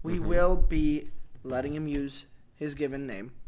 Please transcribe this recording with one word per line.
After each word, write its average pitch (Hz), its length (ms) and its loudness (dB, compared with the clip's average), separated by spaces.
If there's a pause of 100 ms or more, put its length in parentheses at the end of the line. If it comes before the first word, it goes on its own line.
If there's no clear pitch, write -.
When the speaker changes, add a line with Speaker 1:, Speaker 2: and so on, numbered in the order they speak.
Speaker 1:
we 170 160 -4
Speaker 2:
Mm-hmm. 160 80 -2
Speaker 1:
will 175 300 6
be 151 520 2 (340)
letting 131 300 -4
him 156 140 -6
use 143 380 -6 (300)
his 147 200 -8
given 139 320 -6
name 113 240 -10 (160)